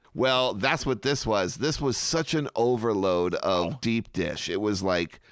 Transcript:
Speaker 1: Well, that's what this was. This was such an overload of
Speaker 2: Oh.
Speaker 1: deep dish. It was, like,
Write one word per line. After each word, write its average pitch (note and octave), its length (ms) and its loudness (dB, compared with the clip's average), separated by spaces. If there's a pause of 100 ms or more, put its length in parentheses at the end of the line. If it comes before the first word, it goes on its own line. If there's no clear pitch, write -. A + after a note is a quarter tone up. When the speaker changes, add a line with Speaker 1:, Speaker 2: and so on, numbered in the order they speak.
(160)
Speaker 1:
Well, B2+ 380 2
that's C3+ 320 0
what B2+ 160 0
this C#3 240 0
was. G2 300 0
This C#3+ 260 -2
was C3+ 160 0
such - 360 -2
an D3+ 220 0
overload G2+ 800 2
of F2 380 0
Speaker 2:
Oh. - 80 -10
Speaker 1:
deep A2+ 320 -2
dish. D#2 340 -4
It F2+ 140 -2
was, G#2 200 0
like, F2 380 -2 (120)